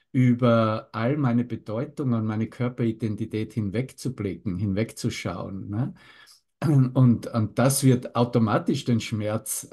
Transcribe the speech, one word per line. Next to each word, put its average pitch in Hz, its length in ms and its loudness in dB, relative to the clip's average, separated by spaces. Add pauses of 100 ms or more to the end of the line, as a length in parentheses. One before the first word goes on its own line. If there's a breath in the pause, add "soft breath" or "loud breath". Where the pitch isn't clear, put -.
(120 soft breath)
über 117 800 2
all 120 260 -2
meine 120 260 2
Bedeutung 117 720 -6
und 110 120 0
meine 110 220 -2
Körperidentität 110 1080 -4
hinwegzublicken, 104 1040 -6
hinwegzuschauen, 98 1120 -6
ne? 107 240 -4 (1040 loud breath)
Und, 123 320 4
und 110 320 -2
das 139 240 2
wird 127 320 2
automatisch 120 680 0
den 117 140 2
Schmerz 107 720 -6